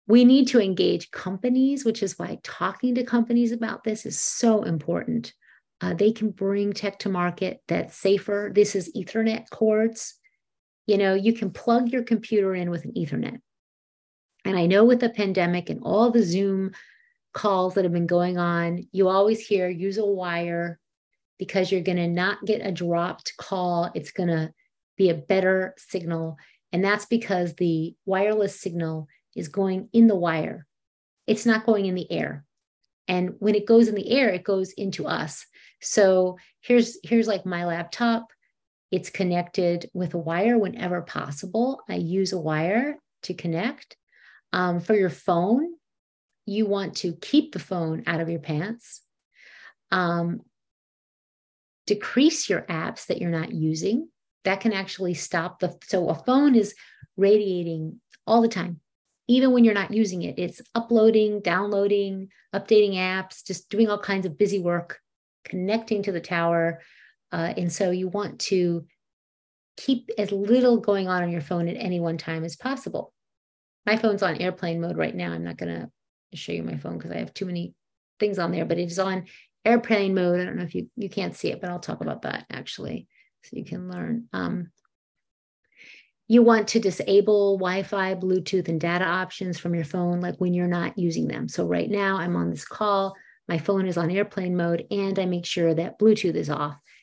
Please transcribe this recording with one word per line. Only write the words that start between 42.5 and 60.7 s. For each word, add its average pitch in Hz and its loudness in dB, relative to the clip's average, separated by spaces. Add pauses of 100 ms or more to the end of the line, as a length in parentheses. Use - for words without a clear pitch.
to 180 -8
connect. 175 -6 (540)
Um, 180 0
for 214 0
your 185 2
phone, 208 0 (720)
you 214 -2
want 196 -2
to 175 -4
keep 302 0
the 170 -8
phone 160 -4
out 165 -2
of 165 -4
your 165 -4
pants. 165 -6 (880)
Um, 170 0 (1400)
decrease 254 2
your 180 0
apps 170 -8
that - -4
you're 175 -2
not 165 -4
using. 165 -2 (340)
That 190 0
can 220 0
actually 190 -4
stop 175 -6
the, - -4
so 180 0
a 165 -2
phone 269 4
is 214 4 (420)
radiating 180 2 (240)
all 233 6
the 226 4
time. 175 -4 (480)
Even 254 6
when 247 6
you're 214 6
not 196 -2
using 185 0
it, 175 -8
it's 180 -6 (140)